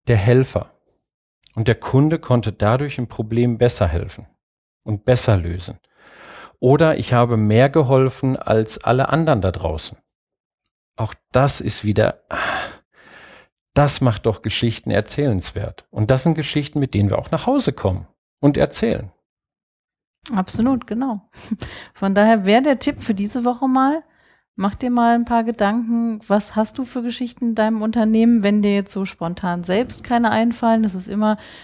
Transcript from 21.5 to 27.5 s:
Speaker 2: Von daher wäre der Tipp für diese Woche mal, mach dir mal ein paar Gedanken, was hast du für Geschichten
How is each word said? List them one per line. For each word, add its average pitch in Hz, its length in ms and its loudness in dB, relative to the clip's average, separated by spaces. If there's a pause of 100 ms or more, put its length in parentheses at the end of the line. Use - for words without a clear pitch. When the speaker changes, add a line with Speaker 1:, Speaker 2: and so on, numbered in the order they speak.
Speaker 2:
Von 196 220 -2
daher 208 320 4
wäre 220 160 4
der 277 160 2
Tipp - 220 -6
für 220 140 -4
diese 208 300 -4
Woche 247 240 -2
mal, 269 340 2 (540)
mach 202 180 -2
dir 247 160 -4
mal 233 260 4
ein 233 100 0
paar 233 180 0
Gedanken, 226 800 -2
was 208 300 -2
hast 220 220 -2
du 262 60 -4
für 247 180 -8
Geschichten 240 480 -6